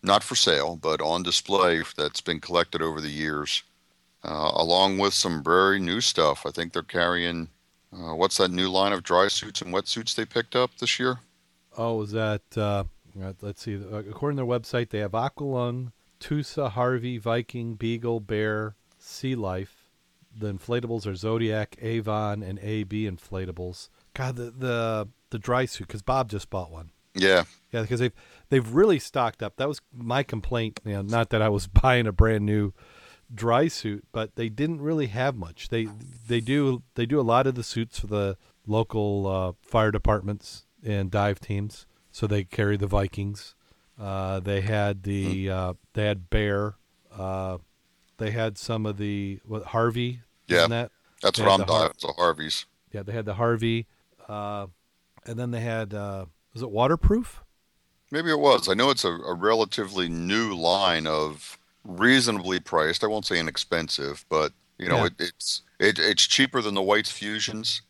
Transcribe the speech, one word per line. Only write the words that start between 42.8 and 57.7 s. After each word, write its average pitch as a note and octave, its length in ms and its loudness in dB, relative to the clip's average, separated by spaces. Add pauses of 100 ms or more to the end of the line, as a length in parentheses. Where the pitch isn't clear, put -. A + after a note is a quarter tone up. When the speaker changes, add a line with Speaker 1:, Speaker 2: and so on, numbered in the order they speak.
Speaker 2:
Vikings. G2+ 680 -2 (460)
Uh, F#2+ 400 -4
they G2 200 0
had G2+ 420 0
the, G2 440 -2
Speaker 1:
Hmm. F#2+ 60 -2
Speaker 2:
uh, F#2 200 -2 (220)
they G#2+ 120 0
had G2 240 -2
Bear. G#2 460 0 (360)
Uh, F#2+ 460 -6 (600)
they A2 120 -4
had A2 280 -2
some A2 280 -4
of G#2 100 -4
the, G2+ 480 -4
what, G#2+ 220 -8
Harvey? A#2+ 540 0 (260)
Speaker 1:
Yeah, F2 120 6
Speaker 2:
Isn't E2+ 120 8
that? A#2 220 -2 (280)
Speaker 1:
that's - 180 2
Speaker 2:
They G#2+ 60 2
Speaker 1:
what G2 80 8
Speaker 2:
had G2 100 8
Speaker 1:
I'm F#2 40 0
Speaker 2:
the F2 60 2
Har- D#2+ 100 6
Speaker 1:
diving, D#2 160 0
so C#2+ 180 -6
Harvey's. D#2+ 500 0 (260)
Speaker 2:
Yeah, G#2 100 -8
they G2+ 100 -10
had A2+ 140 -6
the G#2 80 -4
Harvey. A2+ 520 0 (420)
Uh, G#2 400 -8 (580)
and A2+ 120 -8
then B2 120 -4
they A#2+ 100 -4
had, A2+ 340 -4
uh, G2 320 -8 (280)
was A2+ 80 -10
it B2 80 -8
Waterproof? E3 720 2 (680)